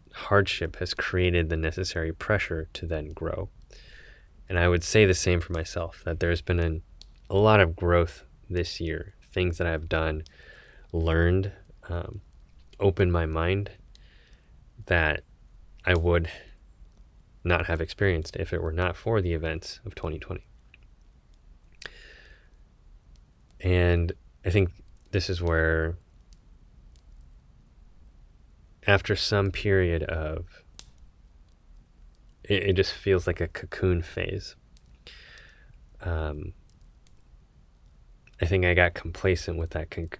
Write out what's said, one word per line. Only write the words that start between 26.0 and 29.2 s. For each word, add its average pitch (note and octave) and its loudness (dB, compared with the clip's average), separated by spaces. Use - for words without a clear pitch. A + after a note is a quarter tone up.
after G2 4
some G2 0